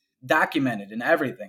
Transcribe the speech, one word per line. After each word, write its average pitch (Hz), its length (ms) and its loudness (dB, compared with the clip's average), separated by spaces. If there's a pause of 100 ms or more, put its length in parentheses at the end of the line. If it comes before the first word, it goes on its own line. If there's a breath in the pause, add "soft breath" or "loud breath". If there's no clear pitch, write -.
(260)
documented 135 680 0
and 113 100 -6
everything. 135 460 0